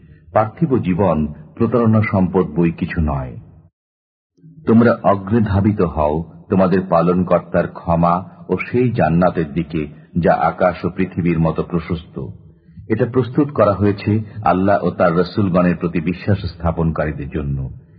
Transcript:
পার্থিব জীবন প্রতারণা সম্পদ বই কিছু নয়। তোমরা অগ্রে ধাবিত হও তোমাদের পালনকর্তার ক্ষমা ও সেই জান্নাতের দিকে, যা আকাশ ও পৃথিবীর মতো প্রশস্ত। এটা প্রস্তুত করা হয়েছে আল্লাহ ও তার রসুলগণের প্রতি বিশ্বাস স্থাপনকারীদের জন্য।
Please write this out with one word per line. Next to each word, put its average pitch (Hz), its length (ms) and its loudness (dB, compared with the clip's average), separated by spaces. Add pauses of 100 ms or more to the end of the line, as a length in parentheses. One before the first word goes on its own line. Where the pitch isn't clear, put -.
(320)
পার্থিব 110 460 0
জীবন 87 400 0 (360)
প্রতারণা 113 480 2
সম্পদ 92 500 0
বই 85 200 0
কিছু 82 300 -6
নয়। 67 320 -4 (1300)
তোমরা 117 260 6 (120)
অগ্রে 98 380 2
ধাবিত 101 400 2
হও 78 340 0 (340)
তোমাদের 92 400 4
পালনকর্তার 87 760 2
ক্ষমা 85 480 0 (340)
ও 92 80 0
সেই 123 340 0
জান্নাতের 85 600 2
দিকে, 82 280 -4 (360)
যা 87 240 2
আকাশ 87 420 0
ও 87 60 -2
পৃথিবীর 87 500 -2
মতো 80 240 0
প্রশস্ত। 82 520 -6 (720)
এটা 117 180 0
প্রস্তুত 127 460 0
করা 101 220 2
হয়েছে 101 380 0 (320)
আল্লাহ 92 400 2
ও 87 80 0
তার 87 240 2
রসুলগণের 90 640 0
প্রতি 87 240 -4
বিশ্বাস 90 440 -2
স্থাপনকারীদের 78 840 -4
জন্য। 71 280 -4 (420)